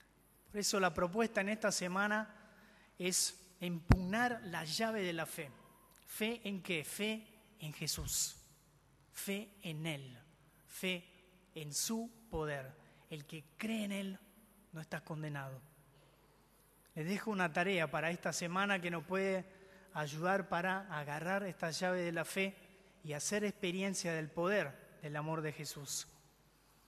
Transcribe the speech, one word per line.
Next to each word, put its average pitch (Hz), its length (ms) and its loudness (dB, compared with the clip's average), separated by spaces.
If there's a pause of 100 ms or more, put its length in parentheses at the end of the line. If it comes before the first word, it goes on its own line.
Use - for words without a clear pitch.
(520)
Por 208 80 -2
eso 202 180 4
la 180 160 6
propuesta 214 460 2
en 196 100 2
esta 214 220 2
semana 208 600 2 (640)
es - 640 0
impugnar 185 840 4
la 165 220 -6
llave 214 380 0
de 175 100 0
la 165 120 -2
fe. 151 240 -8 (560)
¿Fe 233 380 -2
en 196 180 -4
qué? 165 220 0
Fe 220 420 -4 (340)
en 156 120 -8
Jesús. - 640 -2 (760)
Fe 202 360 -4 (120)
en 160 240 -4
Él. 135 320 -4 (500)
Fe 180 380 -2 (500)
en 151 180 -6
su 226 360 0 (200)
poder. 143 440 -2 (360)
El 147 160 -8
que 160 200 -12 (120)
cree 220 280 0
en 202 80 -2
Él 196 260 -2 (540)
no 160 80 -8
está 156 200 -6
condenado. 143 600 -6 (1300)
Les 160 120 -4
dejo 202 260 0
una 180 200 2
tarea 175 380 4
para 156 220 2
esta 175 220 -2
semana 190 460 2
que 175 120 -2
nos 165 140 -4
puede 190 400 2 (480)
ayudar 160 560 2
para 185 380 0 (100)
agarrar 156 460 0
esta 170 280 -2
llave 180 300 2
de 170 100 2
la 165 120 0
fe 190 320 0 (480)
y 151 100 -4
hacer 208 300 0
experiencia 190 680 0
del 156 160 0
poder 170 720 0
del 147 140 -6
amor 156 260 0
de 151 100 0
Jesús. - 560 -6 (800)